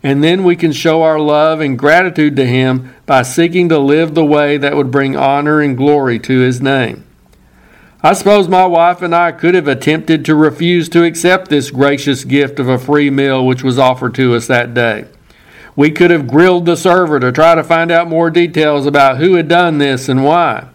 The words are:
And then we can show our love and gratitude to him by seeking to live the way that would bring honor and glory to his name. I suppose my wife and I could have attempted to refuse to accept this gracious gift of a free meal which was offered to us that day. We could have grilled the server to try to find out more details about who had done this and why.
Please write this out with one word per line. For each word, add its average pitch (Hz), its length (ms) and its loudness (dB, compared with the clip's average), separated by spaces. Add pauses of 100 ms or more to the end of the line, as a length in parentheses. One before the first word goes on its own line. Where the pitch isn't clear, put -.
And 143 220 0
then 180 200 0
we 175 120 2
can 165 160 -2
show 160 320 0
our 156 160 2
love 151 420 0
and 135 160 -4
gratitude 156 600 0
to 135 100 0
him 127 440 -2 (140)
by 135 160 2
seeking 170 480 -2
to 160 80 2
live 147 380 0
the 160 100 2
way 147 320 0
that 143 180 -4
would 139 140 -2
bring 135 260 -2
honor 143 460 0
and 139 160 -2
glory 135 400 0
to 131 220 -2
his 127 200 0
name. 135 440 -4 (1000)
I 160 120 2
suppose 196 340 2
my 185 180 2
wife 175 380 0
and 170 100 -2
I 170 180 0
could 165 220 -2
have 170 140 0
attempted 156 580 -2
to 156 80 0
refuse 156 560 0
to 170 140 2
accept 180 460 0
this 143 200 -2
gracious 139 540 -2
gift 135 360 -2
of 123 80 -2
a 127 120 0
free 143 320 0
meal 135 340 0
which 131 180 -2
was 131 140 -2
offered 127 380 0
to 127 180 0
us 117 140 -2
that 120 260 -2
day. 117 320 -2 (720)
We 151 160 2
could 170 180 2
have 160 160 2
grilled 175 400 2
the 170 120 0
server 170 420 0
to 127 120 0
try 160 220 4
to 160 100 0
find 170 280 0
out 170 180 0
more 165 220 0
details 156 560 0
about 139 300 2
who 180 180 2
had 165 120 0
done 170 300 2
this 135 320 -2
and 131 140 0
why. 151 400 0 (120)